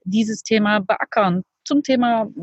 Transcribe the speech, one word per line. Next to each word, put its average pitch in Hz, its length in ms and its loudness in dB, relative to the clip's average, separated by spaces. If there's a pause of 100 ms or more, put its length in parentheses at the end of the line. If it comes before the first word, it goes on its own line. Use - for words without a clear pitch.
dieses 214 400 -2
Thema 214 360 2
beackern. 190 640 0 (220)
Zum 294 180 0
Thema 240 460 0 (140)